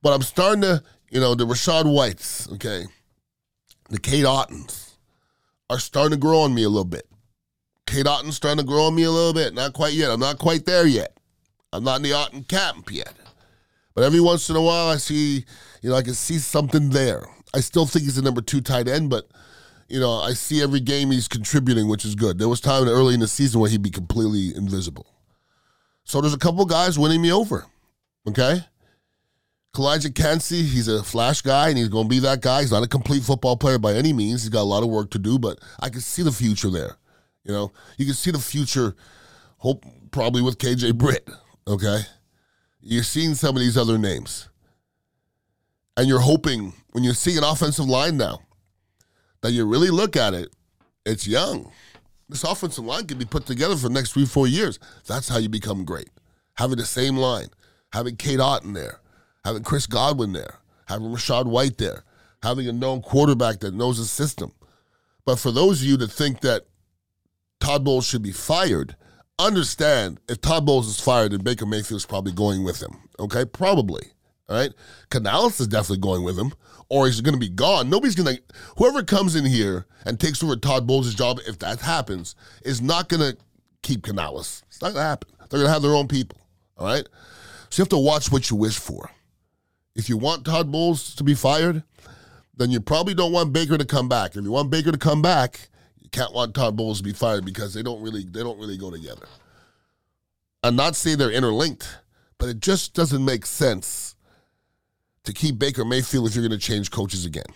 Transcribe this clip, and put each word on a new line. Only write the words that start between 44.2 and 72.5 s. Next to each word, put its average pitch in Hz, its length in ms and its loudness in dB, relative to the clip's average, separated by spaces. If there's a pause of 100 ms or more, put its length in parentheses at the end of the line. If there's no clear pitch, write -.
And 131 120 4
you're 131 120 6
hoping, 127 520 2 (200)
when 123 120 0
you 123 80 2
see 170 240 0
an 151 80 2
offensive 151 420 0
line 139 300 0
now, 101 240 -2 (1000)
that 117 100 0
you 117 140 2
really 147 240 4
look 180 260 2
at 107 180 2
it, 87 180 -8 (540)
it's 110 200 -4
young. 127 440 -2 (580)
This 143 140 -10
offensive 165 420 -6
line 151 220 -6
can 143 120 -8
be 123 60 -4
put - 220 -6
together 151 300 0
for 127 120 -2
the 120 60 -2
next 131 180 -2
three, 139 140 4
four 135 200 2
years. 131 320 0 (280)
That's 127 220 -6
how 123 100 0
you 113 100 0
become 104 360 -6
great. 82 260 -10 (440)
Having 131 240 -2
the 117 60 -4
same 131 320 -2
line, 127 320 -2 (440)
having 120 240 -6
Cade 135 240 -2
Otton 127 340 0
there, 71 260 -10 (440)
having 107 180 -6
Chris 139 240 -2
Godwin 120 460 0
there, 73 260 -10 (280)
having 107 220 -8
Rachaad 120 380 -2
White 123 320 0
there, - 260 -6 (380)
having 123 260 -2
a 120 40 -4
known 131 300 -2
quarterback 123 580 4
that 98 140 -6
knows 120 240 -2
the 113 60 -4
system. 127 480 -6 (720)
But 127 120 2
for 123 140 -2
those 156 300 4
of 131 80 -2
you 139 100 6
that 117 140 -2
think 143 300 -2
that 120 240 0 (920)
Todd 143 260 0
Bowles 127 220 2
should 120 160 -2
be 98 100 -6
fired, 139 640 0 (420)
understand 151 880 2
if 117 120 -4
Todd 156 260 2
Bowles 131 220 4
is 104 120 -8
fired, 113 320 4
then 98 100 -4
Baker 113 240 -2
Mayfield's 104 400 -4
probably 98 260 -4
going 95 320 0